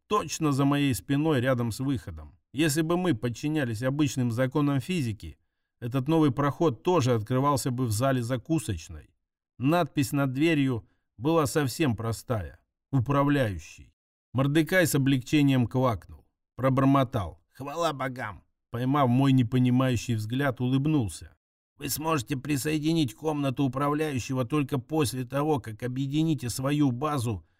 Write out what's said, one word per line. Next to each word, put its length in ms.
точно 460
за 120
моей 300
спиной 460
рядом 320
с 80
выходом. 580
Если 300
бы 140
мы 180
подчинялись 680
обычным 480
законам 500
физики, 580
этот 280
новый 240
проход 500
тоже 320
открывался 560
бы 160
в 40
зале 320
закусочной. 880
Надпись 540
над 200
дверью 540
была 280
совсем 500
простая. 640
«Управляющий». 1000
Мордекай 540
с 80
облегчением 720
квакнул, 600
пробормотал: 880
«Хвала 400
богам!» 500
Поймав 380
мой 240
непонимающий 840
взгляд, 440
улыбнулся. 720
«Вы 100
сможете 480
присоединить 800
комнату 500
управляющего 800
только 340
после 460
того, 360
как 220
объедините 680
свою 400
базу 560